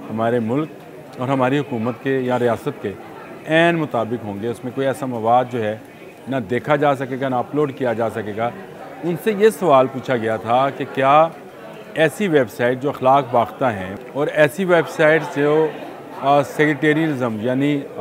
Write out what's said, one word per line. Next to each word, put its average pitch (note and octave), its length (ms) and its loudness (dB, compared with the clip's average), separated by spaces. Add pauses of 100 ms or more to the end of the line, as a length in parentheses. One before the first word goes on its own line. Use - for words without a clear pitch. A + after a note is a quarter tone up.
(100)
हमारे A#2 300 0
मुल्क C3 300 -2 (500)
और B2+ 100 -4
हमारी C3+ 280 2
हुकूमत A#2+ 360 -2
के C3+ 260 0
या B2 160 0
रियासत A#2+ 380 0 (120)
के G2 80 -4 (520)
ऐन E3 300 4
मुताबिक A#2+ 460 -2
होंगे। G#2 260 -6
उसमें A#2+ 260 -8
कोई C3+ 100 -2
ऐसा C3+ 220 -2
मवाद A#2+ 420 2
जो B2 100 -4
है, A2 240 -2 (460)
ना C3 120 -2
देखा B2 360 0
जा C#3+ 180 2
सकेगा, C3 340 -4
ना B2+ 100 0
अपलोड C#3 340 -2
किया B2+ 200 -2
जा A2+ 160 0
सकेगा। G#2+ 440 -4 (520)
उनसे F3 300 -2
ये G#3 160 4
सवाल D3+ 360 4
पूछा C3 300 -4
गया A2 220 0
था B2 320 2
कि C3+ 140 -8
क्या C#3+ 460 4 (680)
ऐसी D#3+ 320 2
वेबसाइट B2+ 500 2
जो C#3 120 -2
अखलाक C3 440 2
बाख्ता A#2+ 340 2
हैं G2 440 -6
और D3+ 160 -2
ऐसी D3+ 360 2
वेबसाइट D#3+ 580 4
जो, D3 480 2 (520)
अ, C#3+ 200 4
secretarialism D3 1000 0
यानी, C3 360 0
अ, C#3 80 -4 (160)